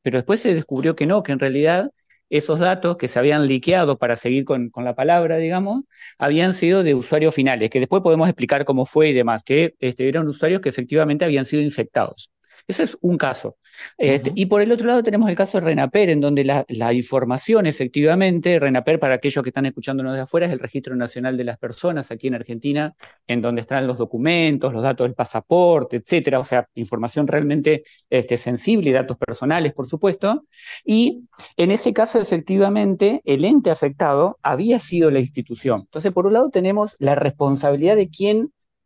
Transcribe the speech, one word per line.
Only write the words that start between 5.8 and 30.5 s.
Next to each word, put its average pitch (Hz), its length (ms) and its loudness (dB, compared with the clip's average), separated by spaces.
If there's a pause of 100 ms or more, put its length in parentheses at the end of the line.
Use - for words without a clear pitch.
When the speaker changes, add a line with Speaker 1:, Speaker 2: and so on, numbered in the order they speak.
Speaker 1:
habían 160 340 2
sido 185 320 2
de 151 100 4
usuarios 151 400 0
finales, 127 360 0
que 131 100 0
después 185 220 0
podemos 165 260 4
explicar 143 380 0
cómo 131 200 0
fue 156 220 2
y 147 60 2
demás, 117 280 0
que, 160 380 0
este, 127 280 -2
eran 156 200 0
usuarios 160 320 -2
que 185 80 -4
efectivamente 147 560 0
habían 139 220 0
sido 151 160 0
infectados. - 680 -4 (380)
Ese 196 160 0
es - 160 -6
un 175 160 2
caso. - 400 -4 (400)
Este, 139 340 0
Speaker 2:
Ujú. 175 80 -6
Speaker 1:
y 196 80 2
por 208 140 2
el 208 100 2
otro 233 160 0
lado 240 160 2
tenemos 220 260 2
el 175 60 0
caso 190 240 0
de 175 60 -2
renaper, 160 460 2
en 151 100 4
donde 143 240 2
la, 139 240 0
la 117 240 -2
información 131 720 0
efectivamente, 160 960 2
renaper, 139 400 0
para 135 140 2
aquellos 139 280 -2
que 123 60 -4
están 139 180 -4
escuchándonos 131 480 -6
de 135 60 -6
afuera, 170 260 -2
es 147 60 -2
el 131 80 -6
Registro 127 340 -10
Nacional 123 420 -6
de 123 80 -4
las 120 140 -8
Personas 135 540 -6
aquí 120 160 -6
en 127 60 -4
Argentina, 143 600 -6 (320)
en 120 140 -2
donde 120 220 -2
están 135 260 -2
los 123 100 -4
documentos, 139 760 0
los 113 100 -4
datos 131 240 0
del 123 80 -4
pasaporte, 156 840 2
etcétera, 135 420 0
o 131 60 -2
sea, 123 300 0
información 117 520 -4
realmente, 147 560 0 (260)
este, 123 280 0
sensible 147 540 0
y - 20 2
datos 127 240 0
personales, 147 560 -2
por 131 140 -8
supuesto. 196 580 -2 (400)